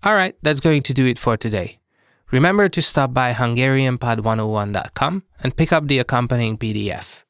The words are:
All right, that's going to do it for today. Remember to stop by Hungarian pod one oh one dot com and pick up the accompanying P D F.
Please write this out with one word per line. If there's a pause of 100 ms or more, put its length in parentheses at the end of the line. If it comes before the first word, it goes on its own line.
All
right,
that's
going
to
do
it
for
today. (520)
Remember
to
stop
by
Hungarian
pod
one
oh
one
dot
com (160)
and
pick
up
the
accompanying
P
D
F.